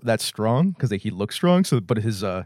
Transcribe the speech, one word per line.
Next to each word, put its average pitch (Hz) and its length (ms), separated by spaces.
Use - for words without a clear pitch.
that 113 160
strong 127 540
'cause, 120 180
like, 98 120
he 110 60
looks 98 260
strong. 180 280
So, 131 160
but 110 200
his, 104 220
uh, 92 240